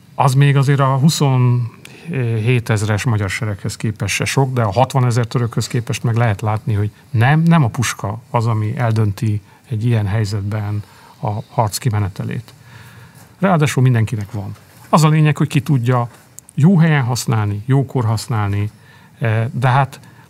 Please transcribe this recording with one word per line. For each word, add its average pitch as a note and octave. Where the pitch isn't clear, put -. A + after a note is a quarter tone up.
az C3+
még C#3
azért C#3
a C3+
huszonhétezres B2
magyar G2+
sereghez G#2+
képest G#2
se G#2+
sok, C3
de B2
a G#2
hatvanezer B2
törökhöz A#2
képest -
meg A2+
lehet A2+
látni, G#2+
hogy G#2
nem, C3+
nem E3
a A2
puska A2
az, A#2
ami A2
eldönti A2
egy G#2+
ilyen A2+
helyzetben G#2
a A2+
harc A2
kimenetelét. G#2+
Ráadásul D3+
mindenkinek A2+
van. G2+
Az E3
a D#3
lényeg, D3+
hogy D#3
ki C3+
tudja B2
jó E3+
helyen D3+
használni, G#2+
jókor C3
használni, G#2
eh, A2+
de C3
hát C3